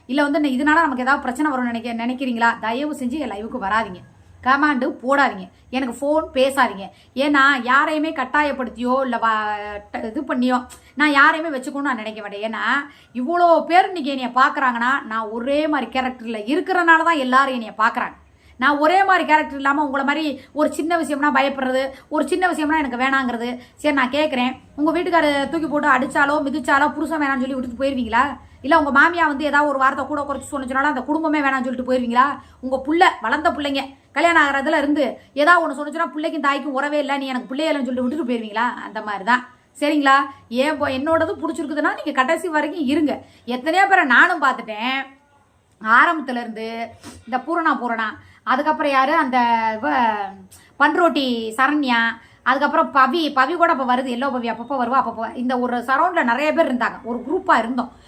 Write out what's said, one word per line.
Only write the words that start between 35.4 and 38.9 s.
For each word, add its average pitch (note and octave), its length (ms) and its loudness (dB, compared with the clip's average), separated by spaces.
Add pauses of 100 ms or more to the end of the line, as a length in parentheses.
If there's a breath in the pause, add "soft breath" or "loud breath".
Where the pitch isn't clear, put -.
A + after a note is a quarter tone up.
ஒண்ணு C#4+ 160 -4
சொன்னுச்சுன்னா D4+ 340 -6
பிள்ளைக்கும் D4+ 340 -6
தாய்க்கும் C#4 320 -2
உறவே D4 200 -2
இல்ல, C#4 180 -2
நீ C4+ 100 -6
எனக்கு B3+ 240 -8
பிள்ளை C#4 160 -4
இல்லைன்னு C#4+ 200 -2
சொல்லிட்டு B3+ 180 -4
விட்டுட்டு B3 260 -4
போயிருவீங்களா? A3 360 -4 (180)
அந்த G#3 180 -10